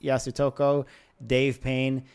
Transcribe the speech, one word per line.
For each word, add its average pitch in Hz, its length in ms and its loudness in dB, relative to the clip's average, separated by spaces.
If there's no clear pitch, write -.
Yasutoko, 139 840 0
Dave 127 340 2
Payne, 131 440 -2